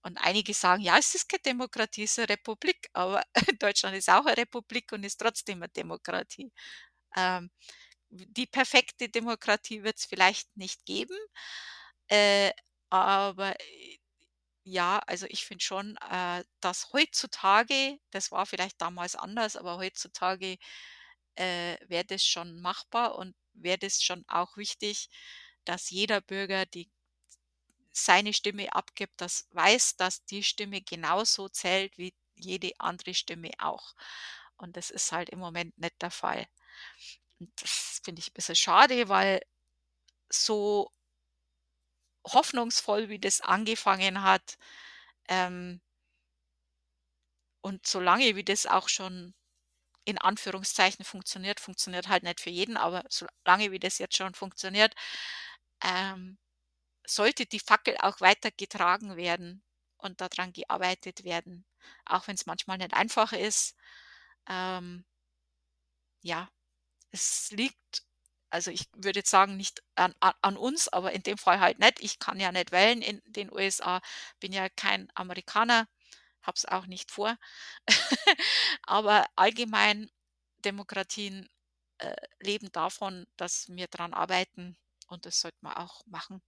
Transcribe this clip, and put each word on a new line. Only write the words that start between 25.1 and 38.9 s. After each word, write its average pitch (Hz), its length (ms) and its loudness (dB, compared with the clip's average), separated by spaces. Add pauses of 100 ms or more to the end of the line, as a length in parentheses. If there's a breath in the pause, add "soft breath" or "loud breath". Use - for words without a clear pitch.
dass 180 260 -6
jeder 202 300 0
Bürger 190 460 -4
die, - 240 -14 (1000)
seine 202 420 4
Stimme 202 400 -4
abgibt, - 480 -6
das - 300 -6
weiß, 190 460 4
dass 185 280 -2
die 202 180 -8
Stimme 202 380 -4
genauso 180 680 0
zählt 190 480 -2
wie 180 160 -10 (220)
jede 180 440 -6
andere 180 340 -6
Stimme 165 460 -6
auch. - 340 -6 (640 loud breath)
Und 175 200 -16
das 175 140 -10
ist - 200 -4
halt 170 180 -4
im 180 100 -14
Moment 175 380 -8
nicht - 240 -8
der 175 100 -6
Fall. - 360 -4 (920 loud breath)
Und 175 120 -18 (100)
das - 420 -4
finde 170 180 -12
ich - 80 -10
ein - 40 -18
bisschen 165 220 -4
schade, 233 540 6